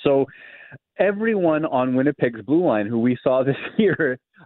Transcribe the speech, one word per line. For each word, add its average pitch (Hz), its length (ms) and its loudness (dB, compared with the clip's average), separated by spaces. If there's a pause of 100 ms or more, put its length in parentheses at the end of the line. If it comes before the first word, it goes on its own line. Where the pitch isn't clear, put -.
So 139 220 2 (720)
everyone 196 640 0
on 127 320 0
Winnipeg's 131 460 -2
blue 151 220 0
line 107 220 0
who 117 140 -2
we 123 220 0
saw 131 200 2
<laughs> - 20 -2
this 131 120 0 (200)
year, 156 420 0 (280)